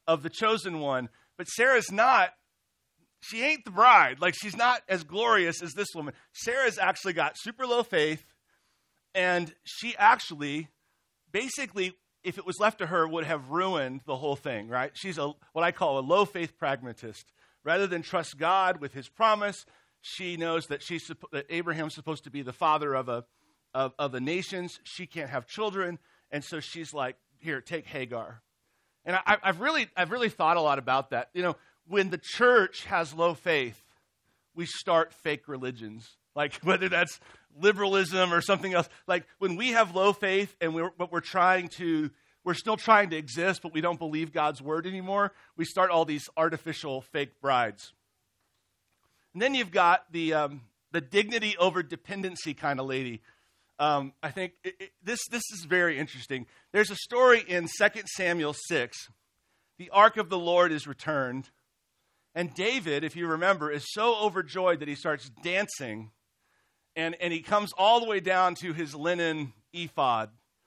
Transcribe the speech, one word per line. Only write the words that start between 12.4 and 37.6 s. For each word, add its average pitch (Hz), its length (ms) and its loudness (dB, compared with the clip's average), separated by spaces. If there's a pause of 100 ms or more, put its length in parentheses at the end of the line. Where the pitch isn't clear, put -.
was 180 140 -6
left 220 200 2
to 180 80 -4
her, 165 200 2
would 160 180 -4
have 143 240 -4
ruined 147 560 -2
the 143 100 -4
whole 139 200 -2
thing, 113 340 -8
right? 127 240 -2
She's 185 240 -10
a, 147 160 -4 (200)
what 165 100 0
I 175 80 2
call 147 280 0
a - 20 -4
low 175 240 4
faith 170 320 -8
pragmatist. 123 760 -8 (320)
Rather 185 240 2
than 175 140 -4
trust 165 360 -4
God 180 420 2
with 143 140 -8
his 135 160 -14
promise, 208 560 2 (360)
she 175 360 -8
knows 165 300 -2
that 143 140 -6
she's - 260 -10
suppo-, 160 260 -16
that 143 160 -6
Abraham's 165 440 -4
supposed 156 300 -10
to 147 60 -16
be 139 120 -10
the 123 120 -10
father 151 420 2
of 127 140 -2
a, 120 160 -4 (480)
of, 131 260 0
of 143 140 -2
the 127 80 -4
nations. 180 640 -6
She - 220 -14
can't 147 240 -10
have 127 160 -6
children. 190 540 -4 (320)
And 143 120 -6
so 160 180 -10
she's 160 320 -12
like, 131 240 -4 (220)
"Here, 151 200 -6
take 170 260 -10
Hagar." 117 560 -10 (640)
And 185 140 -2
I, 202 260 2
I've 180 160 0
really, 269 380 0
I've 175 140 0
really 233 180 0
thought 165 260 2
a 170 60 2
lot 143 180 2
about 131 300 0
that. 123 240 -4
You 180 80 -4
know, 175 140 0 (340)
when 190 220 0
the 180 100 -6
church 240 640 4
has 170 280 -2
low 165 200 0
faith, 139 500 -2 (720)
we 170 100 -6
start 165 460 2
fake - 360 -6
religions. 117 720 -10 (180)
Like, 147 200 -2
<laughs> - 80 -14
whether 185 240 2
that's 175 320 0 (400)
liberalism 190 720 4